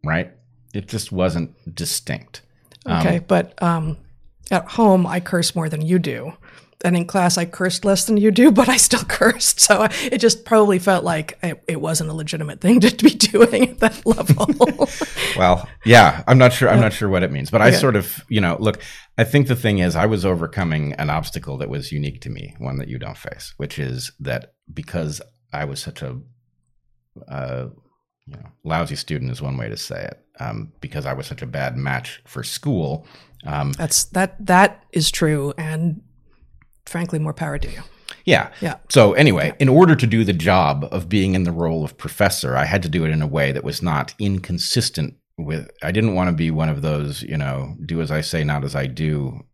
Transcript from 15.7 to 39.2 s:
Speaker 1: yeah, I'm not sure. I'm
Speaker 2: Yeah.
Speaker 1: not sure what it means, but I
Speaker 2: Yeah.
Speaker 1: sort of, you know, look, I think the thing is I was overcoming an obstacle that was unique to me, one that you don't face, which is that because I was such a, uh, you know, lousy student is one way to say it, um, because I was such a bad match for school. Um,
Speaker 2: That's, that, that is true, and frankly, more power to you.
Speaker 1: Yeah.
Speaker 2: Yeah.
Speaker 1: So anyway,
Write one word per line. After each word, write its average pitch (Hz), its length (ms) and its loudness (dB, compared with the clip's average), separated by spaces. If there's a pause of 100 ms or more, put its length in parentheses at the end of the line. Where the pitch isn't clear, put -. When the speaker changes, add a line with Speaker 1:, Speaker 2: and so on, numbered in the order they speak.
Speaker 1:
yeah, 110 420 8
I'm 127 120 8
not 123 140 8
sure. 127 160 2
I'm 107 80 6
Speaker 2:
Yeah. 120 60 6
Speaker 1:
not 104 100 0
sure 104 160 -4
what 92 140 2
it 76 80 -2
means, 69 200 -6
but - 100 4
I - 80 8
Speaker 2:
Yeah. - 80 4
Speaker 1:
sort 127 180 2
of, - 320 -4
you 107 140 0
know, 85 180 0
look, 107 220 -2 (360)
I 117 60 4
think 139 240 2
the 123 80 2
thing 107 240 0
is 87 160 0
I 87 120 2
was 101 180 -2
overcoming 82 680 -2
an 73 180 -6
obstacle 76 480 -8
that 58 100 -8
was 69 220 -10
unique 71 300 -8
to 65 80 -14
me, - 280 -14
one 65 220 -10
that 69 80 -10
you 64 100 -12
don't 55 200 -14
face, - 400 -16
which 71 200 -12
is 64 420 -8
that 62 340 -10 (200)
because 78 480 -8 (320)
I 73 120 -8
was 69 140 -10
such - 220 -14
a, 65 160 -12 (1120)
uh, 64 400 -10 (580)
you 71 100 -20
know, - 140 -20 (140)
lousy 80 320 -4
student 65 360 -8
is 64 100 -10
one 67 160 -6
way 55 120 -8
to 53 80 -10
say - 280 -12
it, - 140 -16 (200)
um, - 320 -10 (100)
because 139 240 -10
I - 80 -6
was - 140 -10
such - 140 -14
a 64 60 -12
bad 64 300 -6
match 67 480 -8
for - 180 -12
school. 80 640 -4 (400)
Um, 73 280 -4
Speaker 2:
That's, - 320 -2
that, 190 400 -4
that 185 460 2
is 160 200 0
true, 147 460 -2
and 160 440 -4 (840)
frankly, 170 340 -6
more 156 140 -4
power 147 240 -8
to - 140 -6
you. - 100 -14 (440)
Speaker 1:
Yeah. - 240 2 (120)
Speaker 2:
Yeah. 160 140 -6 (140)
Speaker 1:
So 107 240 6
anyway, 123 340 4